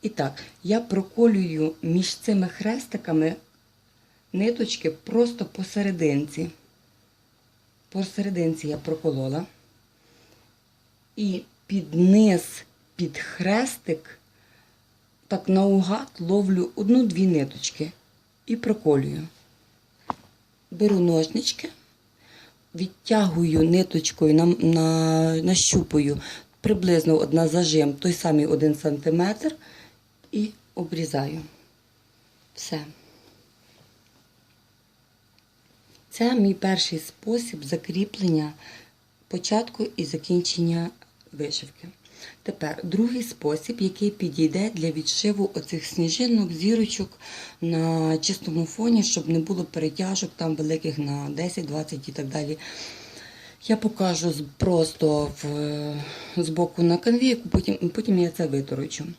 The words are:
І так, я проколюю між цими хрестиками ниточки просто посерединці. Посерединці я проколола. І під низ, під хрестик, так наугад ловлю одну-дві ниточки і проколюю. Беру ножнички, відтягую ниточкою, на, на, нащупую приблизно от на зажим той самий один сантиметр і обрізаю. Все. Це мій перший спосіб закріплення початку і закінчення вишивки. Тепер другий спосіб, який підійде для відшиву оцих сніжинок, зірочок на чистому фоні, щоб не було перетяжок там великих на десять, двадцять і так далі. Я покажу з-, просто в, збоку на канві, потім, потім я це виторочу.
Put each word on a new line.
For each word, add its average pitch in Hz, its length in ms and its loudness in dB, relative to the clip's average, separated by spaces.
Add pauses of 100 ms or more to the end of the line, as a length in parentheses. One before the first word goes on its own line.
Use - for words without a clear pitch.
І 214 80 -4
так, 139 340 -6 (200)
я 208 160 2
проколюю 190 1000 2
між 175 340 0
цими 196 320 0
хрестиками 175 880 -2 (960)
ниточки 214 580 -2
просто 233 540 -2
посерединці. 165 1040 -2 (1400)
Посерединці 185 800 -4
я 147 100 -4
проколола. 151 680 -4 (1700)
І 190 260 -2 (260)
під 160 260 -4
низ, 185 480 8 (540)
під 165 220 -6
хрестик, - 1000 -4 (1080)
так 190 220 -4
наугад 196 580 4 (120)
ловлю 185 560 2
одну-дві 202 520 4
ниточки 151 640 -2 (540)
і 226 100 -4
проколюю. 156 720 0 (1400)
Беру 196 280 2
ножнички, 170 680 0 (1040)
відтягую 170 880 2
ниточкою, 165 680 2
на, 165 120 8
на, 160 1000 4
нащупую 156 800 2 (400)
приблизно 175 560 4
от 147 160 0
на 165 140 4
зажим 156 460 2
той 175 200 0
самий 151 320 2
один 156 300 2
сантиметр 165 800 0 (760)
і 214 180 -2 (260)
обрізаю. 156 680 -4 (1120)
Все. 151 300 -8 (3250)
Це 240 260 0
мій 196 180 4
перший 185 460 -2
спосіб 220 640 -6
закріплення 160 880 -2 (760)
початку 214 680 -4
і 165 100 -4
закінчення 170 840 -2 (420)
вишивки. 147 560 -10 (560)
Тепер - 400 -6
другий 226 400 0
спосіб, 156 560 -6
який 190 300 0
підійде 180 640 0
для 165 180 -2
відшиву 196 600 -2
оцих 156 320 -8
сніжинок, 196 680 0
зірочок 202 680 0 (420)
на 165 560 2
чистому 165 480 -2
фоні, 220 380 2
щоб 156 260 -2
не 165 100 4
було 180 240 -2
перетяжок 170 720 -4
там 160 200 -4
великих 156 420 -4
на 143 320 -4
десять, 170 360 -6
двадцять 147 440 -8
і - 20 -14
так 139 160 -8
далі. 147 300 -6 (1080)
Я 220 100 4
покажу 180 540 0
з-, 147 120 -4 (140)
просто 156 720 2 (120)
в, 147 500 -4 (440)
збоку 170 460 0
на 170 140 6
канві, 240 380 4
потім, 190 540 0
потім 196 300 0
я 170 100 4
це 165 180 -4
виторочу. 139 580 -6 (140)